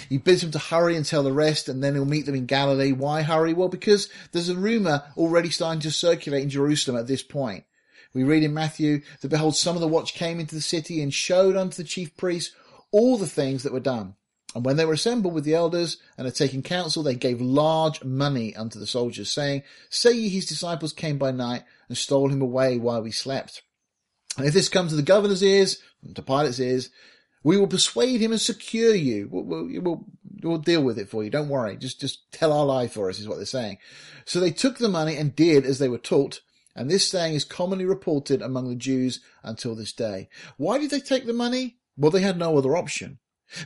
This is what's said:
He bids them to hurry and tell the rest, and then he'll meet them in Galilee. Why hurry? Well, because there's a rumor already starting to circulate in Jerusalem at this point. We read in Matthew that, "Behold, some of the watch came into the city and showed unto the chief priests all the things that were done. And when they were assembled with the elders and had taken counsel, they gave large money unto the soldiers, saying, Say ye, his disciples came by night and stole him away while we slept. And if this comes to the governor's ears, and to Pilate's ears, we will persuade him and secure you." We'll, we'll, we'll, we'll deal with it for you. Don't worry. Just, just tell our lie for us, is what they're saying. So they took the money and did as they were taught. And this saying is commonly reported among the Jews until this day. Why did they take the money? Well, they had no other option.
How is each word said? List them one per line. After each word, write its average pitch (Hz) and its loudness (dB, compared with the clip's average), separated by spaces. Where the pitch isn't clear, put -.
He 135 0
bids 180 4
them 165 -4
to 151 -4
hurry 170 2
and 151 -2
tell 151 2
the 135 0
rest, 151 2
and 131 -4
then 143 0
he'll 139 0
meet 147 0
them 143 -2
in 131 -4
Galilee. 139 2
Why 143 -2
hurry? 160 2
Well, 180 2
because 196 2
there's 175 -2
a 180 -2
rumor 190 2
already 170 2
starting 165 -2
to 156 -4
circulate 156 0
in 143 -4
Jerusalem 143 0
at 120 -4
this 131 -2
point. 123 -6
We 131 0
read 156 4
in 151 0
Matthew 151 0
that, 139 -4
"Behold, 151 2
some 175 0
of 170 -4
the 160 0
watch 160 0
came 170 -6
into 160 -8
the 156 -6
city 160 -4
and 139 -2
showed 190 4
unto 185 -2
the 180 -8
chief 165 -8
priests 175 -4
all 240 6
the 190 -2
things 135 -2
that 135 -4
were 127 -2
done. 113 -4
And 120 -4
when 139 2
they 160 2
were 160 2
assembled 196 0
with 156 -2
the 151 0
elders 170 0
and 127 -6
had 123 -4
taken 131 -2
counsel, 175 -4
they 135 0
gave 123 -2
large 151 2
money 131 -2
unto 110 -10
the 107 -12
soldiers, 120 -4
saying, 143 -4
Say - 4
ye, 226 -2
his 180 -4
disciples 160 -6
came 151 -4
by 135 -2
night 123 -6
and 123 -10
stole 139 2
him 139 0
away 127 2
while 117 -2
we 110 -8
slept. - -8
And 135 0
if 151 2
this 185 4
comes 180 0
to 156 -2
the 151 2
governor's 196 4
ears, 196 4
and - -20
to 95 -10
Pilate's 135 0
ears, 127 0
we 175 6
will 196 4
persuade 233 2
him 220 2
and 220 0
secure 226 2
you." 120 0
We'll, 175 -6
we'll, 170 -6
we'll, 170 -2
we'll 165 -2
deal 165 2
with 120 0
it 98 -8
for 110 -4
you. 107 -6
Don't 147 -2
worry. 120 -2
Just, 131 -12
just - -10
tell 156 2
our 147 2
lie 131 2
for 101 -4
us, 95 -6
is 104 -12
what 98 -6
they're 92 -10
saying. 110 -6
So - -4
they 180 2
took 254 0
the 233 0
money 160 0
and 147 -2
did 151 6
as 131 0
they 135 0
were 117 -4
taught. - 0
And 131 -6
this 190 2
saying 165 0
is 143 0
commonly 185 -4
reported 147 0
among 127 -4
the 123 -4
Jews 127 -2
until 113 -8
this 110 -10
day. 101 -6
Why 190 0
did 294 -4
they 285 -2
take 269 -2
the 226 -2
money? 240 -4
Well, 151 4
they 185 4
had 190 2
no 165 0
other 135 2
option. - -8